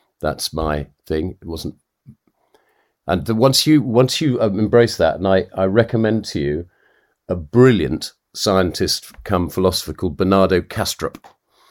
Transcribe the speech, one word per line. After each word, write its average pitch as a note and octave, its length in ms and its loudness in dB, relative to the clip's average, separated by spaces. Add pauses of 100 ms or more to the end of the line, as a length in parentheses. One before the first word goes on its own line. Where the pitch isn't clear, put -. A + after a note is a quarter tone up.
(200)
That's - 340 -6
my D2+ 340 -4 (180)
thing. E2 360 -6
It F2 60 -18
wasn't. E2 280 -10 (1300)
And F2 180 -4
the, A#2 80 -2
once B2+ 320 2
you, D#3 160 6
once B2 400 0
you, C3+ 180 0
um, G#2 200 0
embrace A#2 380 2
that, D#2+ 180 2
and F#2+ 120 -2
I, F#2+ 280 2
I F#2+ 100 0
recommend A2 600 0
to - 140 -6
you D2+ 260 -4 (640)
a F#2 80 -4
brilliant F2 800 2 (220)
scientist F#2+ 760 -2 (120)
come F2+ 260 -2
philosopher F#2 440 -2
called E2 220 -6
Bernardo F#2+ 460 2
Kastrup, - 560 -8 (540)